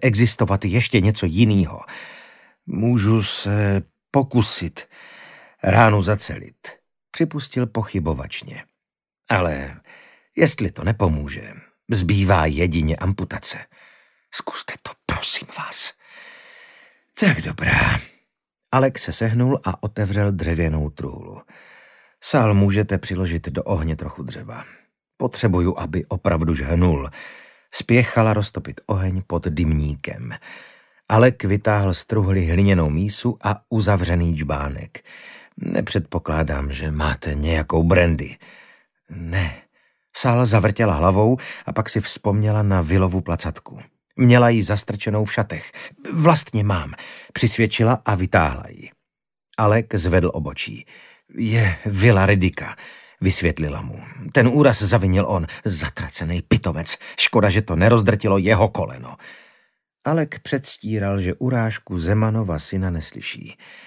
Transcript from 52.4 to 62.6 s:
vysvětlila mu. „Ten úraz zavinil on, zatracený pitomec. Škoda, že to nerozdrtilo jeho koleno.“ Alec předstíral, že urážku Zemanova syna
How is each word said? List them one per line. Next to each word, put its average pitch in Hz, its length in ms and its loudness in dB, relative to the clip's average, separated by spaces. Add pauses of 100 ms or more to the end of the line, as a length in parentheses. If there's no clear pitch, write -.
vysvětlila 80 640 0
mu. - 180 -12 (320)
„Ten 123 160 6
úraz 135 340 4
zavinil 95 460 2
on, 87 180 -2 (180)
zatracený 82 800 -6
pitomec. 82 560 -2 (200)
Škoda, 107 320 4
že 101 120 2
to 85 140 -4
nerozdrtilo 104 640 4
jeho 101 300 2
koleno.“ 65 480 -8 (880)
Alec 151 260 0 (120)
předstíral, 104 800 -2
že 90 140 -2
urážku 113 640 -2
Zemanova 101 600 0
syna 92 320 -4